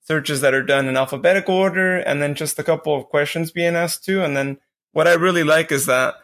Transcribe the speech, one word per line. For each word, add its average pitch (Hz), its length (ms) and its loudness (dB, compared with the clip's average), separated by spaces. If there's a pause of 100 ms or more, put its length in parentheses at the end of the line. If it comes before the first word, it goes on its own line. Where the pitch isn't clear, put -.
searches 147 400 -4
that 135 140 2
are 135 80 2
done 135 260 0
in 131 80 -2
alphabetical 170 580 0
order, 185 440 0
and 143 220 -2
then 143 140 -2
just 151 240 -6
a 151 60 -8
couple 151 320 -2
of 131 100 -8
questions 156 460 -2
being 170 240 -2
asked 170 280 -4
too. 190 180 0
And 143 140 -2
then 139 220 -4 (320)
what 156 160 2
I 175 60 6
really 170 320 2
like 160 260 2
is 139 160 0
that 131 380 0